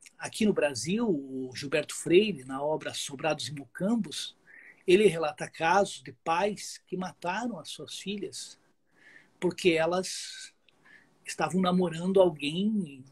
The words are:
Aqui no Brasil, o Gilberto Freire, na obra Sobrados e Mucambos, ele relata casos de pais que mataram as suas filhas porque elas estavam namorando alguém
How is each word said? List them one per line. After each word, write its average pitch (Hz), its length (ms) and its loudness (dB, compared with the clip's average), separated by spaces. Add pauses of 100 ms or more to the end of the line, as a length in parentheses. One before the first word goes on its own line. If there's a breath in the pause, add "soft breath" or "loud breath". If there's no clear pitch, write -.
(180)
Aqui 156 280 -2
no 202 80 4
Brasil, 151 560 0
o 131 440 -4
Gilberto 147 400 -4
Freire, 170 520 4
na 135 180 -6
obra 147 300 -4
Sobrados 151 540 -4
e 151 60 -8
Mucambos, 175 840 -4 (500 soft breath)
ele 196 200 8
relata 160 420 0
casos 180 520 2
de - 100 -14
pais 185 760 -2
que - 80 -8
mataram 185 640 -6
as 143 100 -16
suas - 300 -12
filhas - 600 -10 (800 soft breath)
porque 175 340 2
elas 165 800 -2 (720 soft breath)
estavam 165 340 -2
namorando 180 640 4
alguém 160 920 0